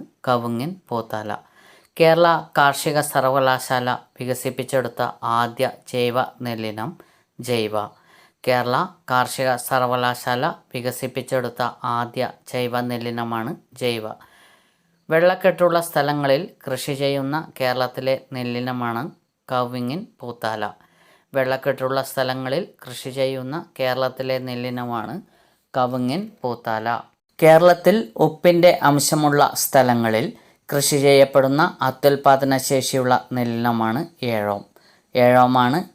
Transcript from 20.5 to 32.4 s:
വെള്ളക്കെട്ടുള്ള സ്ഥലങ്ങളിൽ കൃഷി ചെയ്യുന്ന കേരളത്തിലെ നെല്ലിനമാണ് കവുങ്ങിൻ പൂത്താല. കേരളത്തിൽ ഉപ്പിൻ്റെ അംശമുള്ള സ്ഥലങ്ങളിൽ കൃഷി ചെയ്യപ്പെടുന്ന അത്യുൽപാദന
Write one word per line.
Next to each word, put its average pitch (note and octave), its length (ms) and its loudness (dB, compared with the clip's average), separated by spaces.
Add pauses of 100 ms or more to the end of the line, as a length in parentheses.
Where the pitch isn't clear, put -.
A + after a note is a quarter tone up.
വെള്ളക്കെട്ടുള്ള C3 680 -2
സ്ഥലങ്ങളിൽ C3 640 -4 (180)
കൃഷി B2+ 360 -14
ചെയ്യുന്ന C3 380 -4 (220)
കേരളത്തിലെ C3 580 -2 (120)
നെല്ലിനമാണ് A#2+ 680 -8 (600)
കവുങ്ങിൻ B2+ 480 -2 (180)
പൂത്താല. A2+ 480 -6 (500)
കേരളത്തിൽ F3 580 8 (300)
ഉപ്പിൻ്റെ F3 440 4 (200)
അംശമുള്ള D3 520 2 (200)
സ്ഥലങ്ങളിൽ A#2+ 680 2 (400)
കൃഷി C#3+ 320 0
ചെയ്യപ്പെടുന്ന C#3 600 6 (260)
അത്യുൽപാദന C#3 680 2 (140)